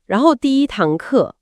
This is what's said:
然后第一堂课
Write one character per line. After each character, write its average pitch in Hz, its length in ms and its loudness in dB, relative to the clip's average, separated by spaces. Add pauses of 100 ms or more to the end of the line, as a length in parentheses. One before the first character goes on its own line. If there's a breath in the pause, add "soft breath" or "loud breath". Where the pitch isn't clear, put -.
然 202 140 -2
后 302 160 4
第 269 260 0
一 285 60 0
堂 156 280 -2
课 - 460 -2